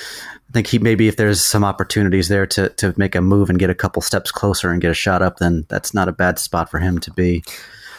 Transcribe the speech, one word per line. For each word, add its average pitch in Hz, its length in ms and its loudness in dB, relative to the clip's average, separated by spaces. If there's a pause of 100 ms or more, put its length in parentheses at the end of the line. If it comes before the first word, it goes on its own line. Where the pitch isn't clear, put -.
(500)
I - 40 -20
think 113 140 0
he, 120 120 2
maybe 110 300 4
if - 80 -2
there's 104 260 2
some 104 220 0
opportunities 95 640 0
there 98 180 2
to, 95 220 0
to 95 260 -2
make 98 200 0
a 90 60 0
move 98 280 4
and 90 100 2
get 92 100 2
a 90 60 0
couple - 260 -4
steps - 300 -4
closer 95 400 -2
and 87 100 0
get 85 100 2
a - 20 2
shot 90 280 0
up, 92 180 0
then 85 280 0
that's - 260 -6
not 95 140 0
a 90 60 -4
bad 90 260 0
spot - 320 -4
for 78 80 -4
him 87 200 0
to 82 120 -14
be. 90 320 0 (560)